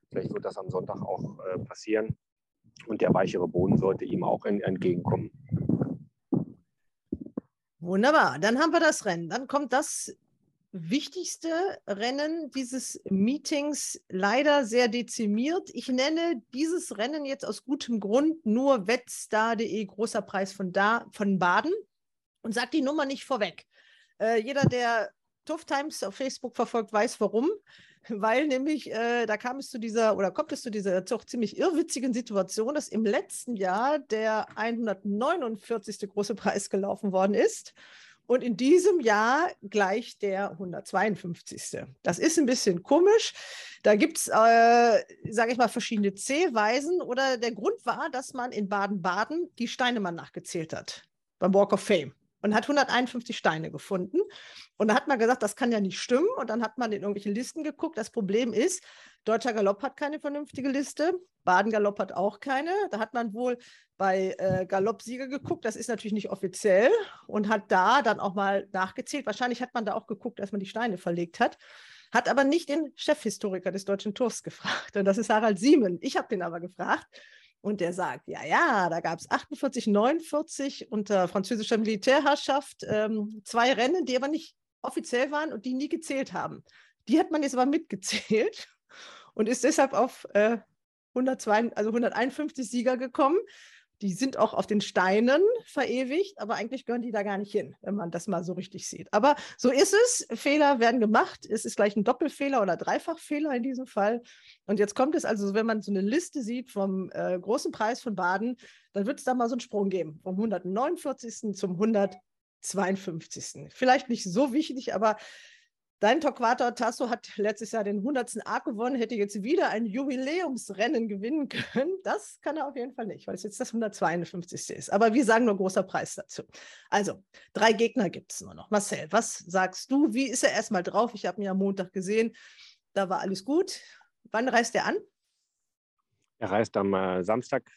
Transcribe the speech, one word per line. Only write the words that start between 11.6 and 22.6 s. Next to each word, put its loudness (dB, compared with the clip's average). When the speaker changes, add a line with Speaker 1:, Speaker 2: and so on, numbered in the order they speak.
Speaker 2:
Rennen -4
dieses -8
Meetings, -2
leider 4
sehr 4
dezimiert. -2
Ich -8
nenne 0
dieses -2
Rennen -4
jetzt -6
aus -6
gutem -2
Grund 2
nur 2
wettstar 0
punkt -2
de, -2
großer -4
Preis -4
von -6
da, 2
von 0
Baden, 2
und -6
sag -2